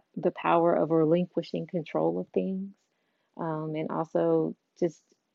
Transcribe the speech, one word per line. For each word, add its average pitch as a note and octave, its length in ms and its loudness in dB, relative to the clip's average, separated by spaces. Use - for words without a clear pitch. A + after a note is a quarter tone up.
the E3+ 160 0
power E3+ 420 2
of D#3+ 160 0
relinquishing E3 760 0
control E3 540 -2
of F#3 140 -10
things, F#3+ 400 -4
um, D#3 380 -4
and D#3+ 140 -4
also E3 640 0
just, E3+ 200 -2